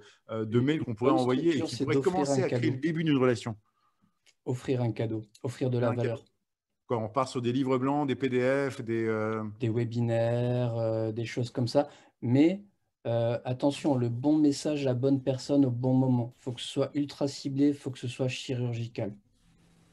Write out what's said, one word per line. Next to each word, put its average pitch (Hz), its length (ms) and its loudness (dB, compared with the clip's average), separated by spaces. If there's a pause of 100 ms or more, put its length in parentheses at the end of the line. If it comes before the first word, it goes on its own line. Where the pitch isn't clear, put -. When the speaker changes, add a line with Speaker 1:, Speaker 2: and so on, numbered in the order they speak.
(300)
Speaker 1:
euh, 110 160 -4
de 113 120 2
Speaker 2:
Une 120 60 4
Speaker 1:
mail 156 180 2
qu'on 120 120 -4
pourrait 123 160 2
Speaker 2:
bonne 127 100 4
Speaker 1:
envoyer 127 220 2
et 170 140 4
Speaker 2:
structure, 160 120 -2
Speaker 1:
qui - 80 -8
Speaker 2:
c'est 139 80 -4
Speaker 1:
pourrait 143 120 2
Speaker 2:
d'offrir 139 180 2
Speaker 1:
commencer 139 260 2
Speaker 2:
un - 40 2
Speaker 1:
à 147 40 0
créer 127 120 0
Speaker 2:
cadeau. 120 140 2
Speaker 1:
le 131 60 -8
début 165 240 0
d'une 147 140 4
relation. 123 380 0 (880)
Speaker 2:
Offrir 127 360 -2
un 117 120 0
cadeau, 113 320 -6 (180)
offrir 131 280 -4
de 123 80 0
la 120 100 2
Speaker 1:
Un - 20 0
cadeau. 117 120 -2
Speaker 2:
valeur. 117 220 -4 (600)
Speaker 1:
Quoi, 123 120 0
on 110 100 -4
part 131 180 0
sur 127 160 -4
des 120 100 2
livres 131 260 2
blancs, 143 280 0
des 131 80 0
P 127 140 -2
D 131 420 2
F, 120 100 -10
des, 113 240 -2
euh 110 380 -2 (160)
Speaker 2:
Des 117 100 -2
webinaires, 117 1080 0
euh, 110 340 0
des 113 140 -4
choses 120 260 -4
comme 123 160 -2
ça, 143 220 2 (340)
mais 151 400 4 (440)
euh, 117 380 0
attention, 139 500 0
le 120 140 0
bon 127 280 2
message, 147 480 2
la 131 100 2
bonne 131 280 2
personne 139 420 2
au 127 60 4
bon 127 240 2
moment. 123 440 2
Faut - 140 -8
que 117 80 -12
ce - 80 -10
soit 135 260 -2
ultra 143 340 -2
ciblé, 139 440 0
faut 139 180 -8
que 123 80 -10
ce 127 100 -6
soit 127 200 -2
chirurgical. 117 840 -6 (800)